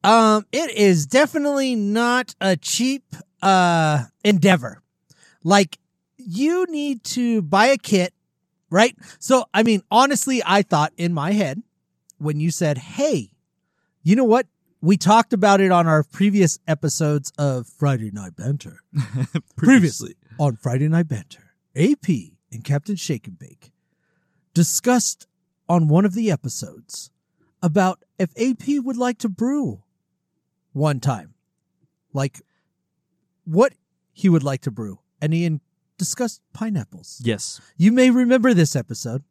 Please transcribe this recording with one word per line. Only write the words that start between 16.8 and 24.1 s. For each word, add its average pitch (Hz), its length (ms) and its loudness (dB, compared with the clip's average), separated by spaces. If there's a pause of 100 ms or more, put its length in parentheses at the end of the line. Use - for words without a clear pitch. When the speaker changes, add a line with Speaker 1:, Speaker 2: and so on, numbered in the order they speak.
Speaker 1:
of 131 320 -4
Friday 120 420 -4
Night 95 240 -14
Banter." 131 520 -8
Speaker 2:
<laughs> - 60 -20
Previously. 127 480 -6 (140)
Speaker 1:
Previously 175 600 2 (220)
on 139 200 -2
Friday 135 320 -2
Night 165 180 0
Banter, - 460 -12 (240)
A 226 180 2
P 110 400 -4 (160)
and 113 140 -14
Captain 147 320 -4
Shake 135 280 -8
and 95 140 -20
Bake - 320 -20 (840)